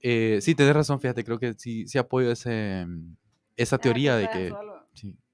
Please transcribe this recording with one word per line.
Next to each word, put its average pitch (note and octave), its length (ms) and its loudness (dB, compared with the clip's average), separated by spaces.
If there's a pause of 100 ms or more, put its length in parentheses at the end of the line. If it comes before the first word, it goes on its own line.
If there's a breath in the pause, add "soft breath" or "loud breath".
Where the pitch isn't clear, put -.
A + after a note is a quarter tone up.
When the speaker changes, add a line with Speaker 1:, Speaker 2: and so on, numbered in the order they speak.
Speaker 1:
eh, A2+ 400 2
sí, D#3+ 140 2
tenés C#3+ 180 6
razón, C#3+ 280 2
fíjate, A#2+ 240 -4
creo A#2 140 -4
que A#2+ 140 -4
sí, A2+ 340 -8
sí - 100 -2
apoyo B2+ 340 2
ese, G#2+ 540 -4 (720)
esa A#2+ 180 0
Speaker 2:
Ah, C3 40 2
Speaker 1:
teoría B2+ 360 2
de G#2+ 100 2
Speaker 2:
culpa F#2 140 -4
de F#2 60 -4
Speaker 1:
que, F2+ 100 -6
Speaker 2:
Solo. - 380 -16
Speaker 1:
sí. F#2+ 240 -16 (160)